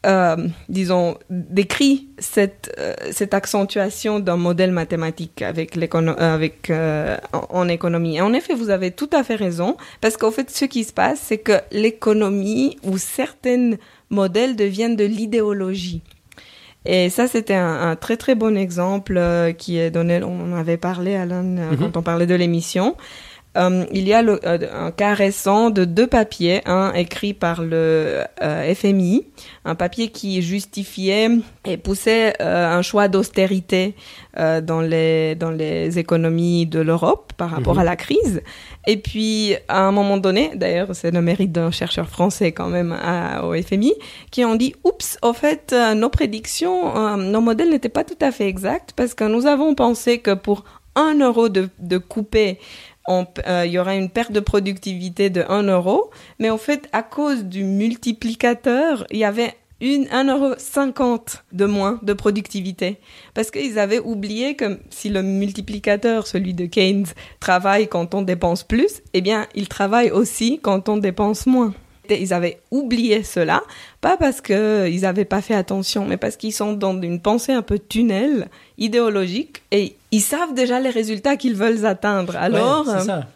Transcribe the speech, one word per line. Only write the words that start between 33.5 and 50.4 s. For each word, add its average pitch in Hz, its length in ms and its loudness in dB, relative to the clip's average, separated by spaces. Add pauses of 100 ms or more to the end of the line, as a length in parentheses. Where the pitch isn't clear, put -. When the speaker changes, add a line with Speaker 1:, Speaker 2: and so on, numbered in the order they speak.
Speaker 1:
euh, 160 220 2
dans 160 200 -2
les, 160 540 2
dans 165 160 -4
les 165 480 -2
économies 165 680 2
de 160 120 -2
l'Europe 165 580 2
par 170 140 -4
rapport 156 240 0
Speaker 2:
Mhm. 190 60 4
Speaker 1:
à 175 40 4
la 170 120 2
crise. 285 440 0 (460)
Et 220 120 4
puis, 214 580 -2 (100)
à - 180 0
un 196 60 4
moment 202 260 2
donné, 196 380 2
d'ailleurs, 185 400 0
c'est 170 160 -2
le 175 100 2
mérite 170 300 2
d'un 170 220 0
chercheur 170 360 -4
français 175 440 0
quand 175 160 -6
même 175 240 -2
à, 170 520 -4
au 170 160 -2
F 180 120 -4
M 196 100 2
I, 320 120 4 (360)
qui 247 140 0
ont 226 100 2
dit, « 254 300 0
Oups, - 380 0
au 233 100 4
fait, 294 400 0
euh, 233 220 4
nos 220 140 2
prédictions, 320 880 -2
euh, 208 200 0
nos 196 240 0
modèles 233 300 4
n'étaient 269 180 2
pas - 160 -2
tout 339 160 -12
à 277 100 4
fait 208 160 -2
exacts 190 480 -4
parce 233 200 -2
que 220 100 -2
nous 226 220 2
avons 294 280 4
pensé 240 440 2
que 202 160 0
pour 202 280 -2 (320)